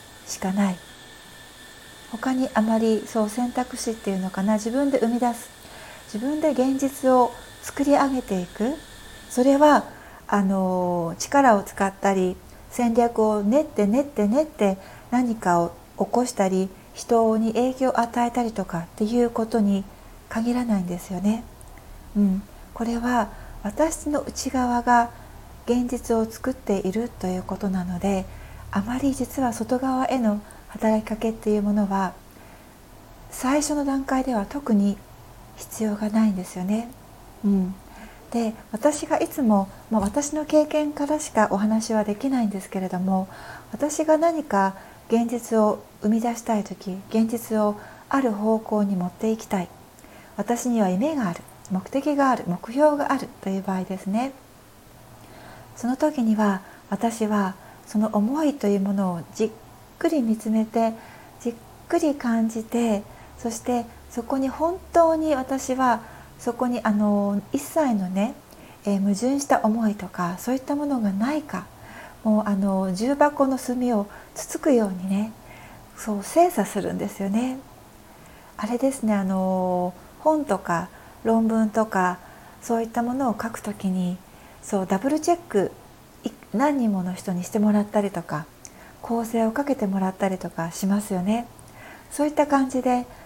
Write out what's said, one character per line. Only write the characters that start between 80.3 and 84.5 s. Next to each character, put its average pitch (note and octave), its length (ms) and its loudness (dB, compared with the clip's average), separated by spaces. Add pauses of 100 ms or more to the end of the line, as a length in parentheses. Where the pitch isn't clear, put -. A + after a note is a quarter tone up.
と F#3+ 140 0
か F3 300 -2 (340)
論 A3+ 240 4
文 A3 220 2
と A3 160 0
か、 F#3 340 0 (420)
そ A#3 160 -2
う A3+ 40 0
い A3+ 40 -4
っ - 40 -4
た A#3 140 -2
も A#3+ 100 -2
の C4 160 0
を G#3+ 120 -2
書 A3+ 100 -6
く - 100 -12
と G#3 120 -6
き G3+ 140 -6
に、 F#3 300 0 (440)